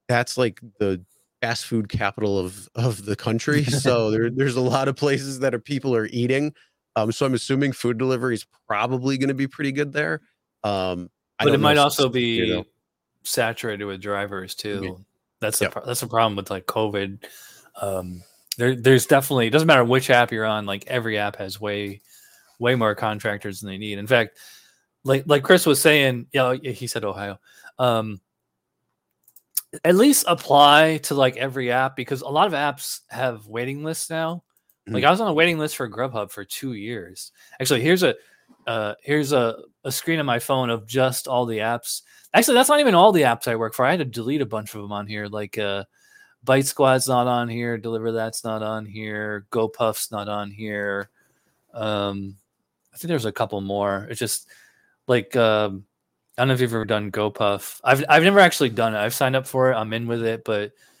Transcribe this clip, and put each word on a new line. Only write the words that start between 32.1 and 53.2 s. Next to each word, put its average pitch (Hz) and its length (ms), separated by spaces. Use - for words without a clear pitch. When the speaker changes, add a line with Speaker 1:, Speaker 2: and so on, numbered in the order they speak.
Speaker 2:
a - 80
lot 160 180
of 180 60
apps 143 560
have 117 380
waiting 127 360
lists 160 260
now. 165 340
Like, 123 100
Speaker 1:
Mm-hmm. - 20
Speaker 2:
I 147 60
was 185 80
on 226 80
a 175 60
waiting 165 240
list 151 180
for 123 140
Grubhub 110 420
for 101 140
two - 280
years. 101 580
Actually, 131 220
here's 180 220
a, 131 120
uh, 110 360
here's 147 300
a, 117 240
a 135 80
screen 165 280
on 147 60
my 120 140
phone 127 300
of 110 180
just 131 400
all 123 180
the 113 140
apps. 117 420
Actually, 240 220
that's 254 140
not 294 100
even 254 160
all 190 160
the 165 120
apps 117 240
I 117 80
work 113 180
for. 127 120
I 139 60
had 180 80
to 151 60
delete 120 360
a 131 40
bunch 107 300
of 104 80
'em 101 80
on 104 160
here. 104 200
Like, 104 300
uh, 101 280
Bite 135 240
Squad's 131 420
not 123 180
on 120 220
here. 117 280
Deliver 113 360
That's 113 320
not 110 180
on 107 220
here. 107 640
GoPuff's 110 600
not 104 180
on 104 220
here. 101 580
Um, 101 640
I - 40
think 170 120
there's 143 160